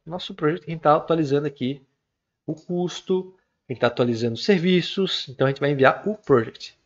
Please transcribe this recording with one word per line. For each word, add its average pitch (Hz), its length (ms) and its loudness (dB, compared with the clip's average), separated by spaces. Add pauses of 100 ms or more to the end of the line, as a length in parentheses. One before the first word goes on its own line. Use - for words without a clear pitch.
Nosso 180 300 -12
project, 170 320 -2
a 165 60 -8
gente 165 80 -8
tá 151 160 6
atualizando 151 500 0
aqui 139 360 -6 (640)
o 175 80 -4
custo, 180 840 -4 (300)
a - 40 -6
gente 117 80 -8
tá 123 60 2
atualizando 120 460 0
os 113 140 -10
serviços, 180 840 0
então 131 180 0
a 135 40 2
gente 135 100 -4
vai 143 100 0
enviar 131 380 2
o 214 80 -4
project. - 580 0 (120)